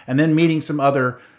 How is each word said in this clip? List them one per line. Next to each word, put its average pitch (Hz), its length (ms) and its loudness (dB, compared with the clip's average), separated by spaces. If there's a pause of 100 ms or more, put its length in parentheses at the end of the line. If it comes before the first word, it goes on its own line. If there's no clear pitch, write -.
and 127 100 -2
then 156 180 2
meeting 160 260 2
some 147 180 -6
other 135 400 0 (200)